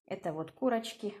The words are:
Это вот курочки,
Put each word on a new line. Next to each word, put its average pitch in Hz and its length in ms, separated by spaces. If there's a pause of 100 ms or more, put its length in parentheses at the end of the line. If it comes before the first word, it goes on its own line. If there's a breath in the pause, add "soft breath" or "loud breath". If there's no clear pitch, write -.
Это 180 260
вот 160 180
курочки, 226 680